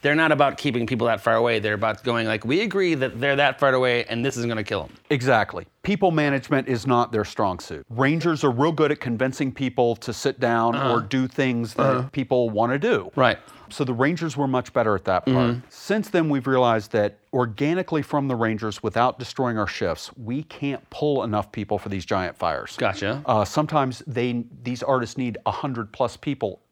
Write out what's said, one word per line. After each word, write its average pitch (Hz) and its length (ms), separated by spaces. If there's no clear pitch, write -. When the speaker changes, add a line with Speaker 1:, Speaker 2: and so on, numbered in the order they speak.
Speaker 1:
They're 147 140
not 160 160
about 139 260
keeping 117 300
people 117 200
that 113 140
far 113 140
away. 113 240
They're 104 160
about 107 280
going, 117 240
like, 110 160
"We 143 180
agree 190 340
that 131 260
they're 139 140
that 139 240
far 135 140
away, 123 320
and 117 200
this 135 120
is 120 80
gonna 113 180
kill 98 200
'em." 65 60
Speaker 2:
Exactly. 120 580
People 190 280
management 139 560
is 123 200
not 120 240
their 107 140
strong 95 340
suit. - 300
Rangers 147 540
are 139 80
real 139 200
good 151 200
at 147 80
convincing 131 520
people 123 460
to - 160
sit - 260
down 117 360
Speaker 1:
Uh-huh. 131 180
Speaker 2:
or 117 80
do 131 260
things 120 480
that 135 220
Speaker 1:
Uh-huh. 131 140
Speaker 2:
people 123 380
wanna 117 300
do. 147 360
Speaker 1:
Right. 123 220
Speaker 2:
So - 160
the 127 80
Rangers 151 420
were 139 120
much 127 260
better 110 220
at 92 100
that 92 200
part. 131 120
Speaker 1:
Mm-hmm. 120 80
Speaker 2:
Since - 400
then, 165 200
we've 135 160
realized 123 460
that 104 280
organically 143 680
from 139 260
the 127 80
Rangers, 110 480
without 117 340
destroying 120 400
our 104 100
shifts, - 500
we 123 260
can't - 460
pull 143 340
enough 107 300
people 104 240
for - 120
these 98 160
giant 92 320
fires. 78 400
Speaker 1:
Gotcha. 107 480
Speaker 2:
Uh, 110 200
sometimes 147 600
they, 120 380
these 123 200
artists 127 340
need 123 280
a 107 60
hundred 117 420
plus - 240
people 113 420